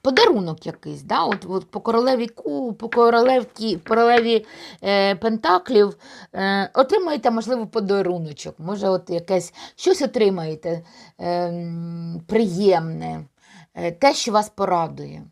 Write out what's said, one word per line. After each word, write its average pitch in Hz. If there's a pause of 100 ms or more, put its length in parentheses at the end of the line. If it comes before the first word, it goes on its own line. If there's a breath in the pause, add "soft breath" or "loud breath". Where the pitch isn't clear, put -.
Подарунок 254
якийсь, 151
да? 170
От, 202
от 185
по 202
королеві 240
ку-, 277
по 220
королевці, 233
королеві, 233 (380 loud breath)
е, 196
пентаклів, 220 (360 loud breath)
е, 196
отримаєте, 294
можливо, 226
подаруночок. 180
Може, 196
от 180
якесь, 175 (220 loud breath)
щось 370
отримаєте, 170 (360 loud breath)
ем, 170
приємне, 165 (480 soft breath)
е, 170
те, 277
що -
вас 214
порадує. 156